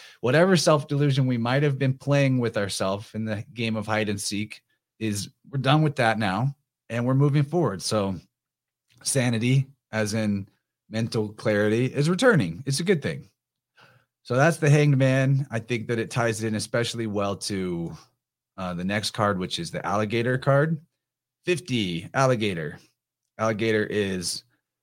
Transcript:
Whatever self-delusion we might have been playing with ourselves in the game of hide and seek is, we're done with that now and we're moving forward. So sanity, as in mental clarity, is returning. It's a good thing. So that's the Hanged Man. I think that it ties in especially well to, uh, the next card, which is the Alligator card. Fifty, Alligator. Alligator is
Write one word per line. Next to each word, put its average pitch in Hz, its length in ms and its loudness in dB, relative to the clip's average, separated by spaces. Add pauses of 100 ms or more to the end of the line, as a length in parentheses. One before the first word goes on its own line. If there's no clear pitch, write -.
(200)
Whatever 165 360 4
self-delusion 143 720 2
we 127 120 0
might 123 240 0
have 143 160 0
been 131 160 2
playing 139 440 2
with 117 200 0
ourselves 101 560 -2
in 110 100 -6
the 107 200 -4 (100)
game 113 220 -2
of 104 100 -4
hide 107 240 0
and 101 100 -4
seek 104 420 -6 (360)
is, 104 320 -4 (200)
we're 135 80 -4
done 135 240 2
with 151 140 0
that 113 220 2
now 110 360 -2 (360)
and 120 160 -2
we're 131 80 2
moving 143 280 4
forward. 139 400 -2
So 98 340 -2 (840)
sanity, 127 640 2 (260)
as 107 220 -2
in 104 340 -2 (420)
mental 110 400 -2
clarity, 107 560 2
is 147 240 0
returning. 175 560 2
It's 139 140 -2
a 170 40 -6
good 170 180 0
thing. 78 260 -8 (960)
So 123 120 -4
that's 160 200 4
the 147 140 2
Hanged 147 280 6
Man. 135 520 2
I 117 80 -4
think 110 300 -4
that 117 100 -2
it 107 120 -4
ties 117 320 0
in 110 120 -2
especially 117 520 -4
well 101 300 -4
to, 87 560 -4 (640)
uh, 92 180 -8
the 87 100 -6
next 104 260 -2
card, 101 280 0
which 90 200 -6
is 82 120 -8
the - 160 -8
Alligator 113 520 -2
card. 143 420 2 (640)
Fifty, 113 720 -2
Alligator. 107 640 0 (600)
Alligator 110 460 0
is 95 600 -4 (380)